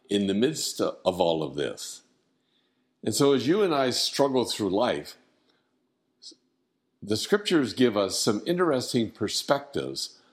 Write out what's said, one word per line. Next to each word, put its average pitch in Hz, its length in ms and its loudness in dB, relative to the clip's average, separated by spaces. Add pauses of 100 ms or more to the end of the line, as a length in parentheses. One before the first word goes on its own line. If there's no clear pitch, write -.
in 101 200 2
the 98 180 2
midst - 340 -4
of 90 400 0
all 82 220 2
of 69 140 -8
this?" 62 440 -8 (1040)
And 113 100 -2
so 139 200 6
as 120 120 2
you 185 140 4
and 180 140 2
I 135 160 2
struggle 127 560 0
through 104 240 -2
life, 92 480 -2 (1800)
the 107 140 -2
scriptures 156 560 0
give 120 240 4
us 98 220 0
some 107 280 0
interesting 139 680 0
perspectives - 1080 -4 (140)